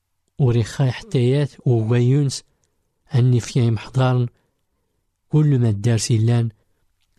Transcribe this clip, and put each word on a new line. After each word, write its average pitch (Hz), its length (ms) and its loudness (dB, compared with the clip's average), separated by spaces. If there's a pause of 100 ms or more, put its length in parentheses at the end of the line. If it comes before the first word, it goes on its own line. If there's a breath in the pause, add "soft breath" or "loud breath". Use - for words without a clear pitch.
(400)
وريخاي 123 520 0
حتايات 135 760 -2
وغيونس 123 760 0 (720)
أني 123 240 4
فيهم 117 380 -2
حضارن 123 500 -2 (1000)
كل 151 300 2
ما 117 100 2
الدار 110 280 -2
سيلان 117 520 0 (680)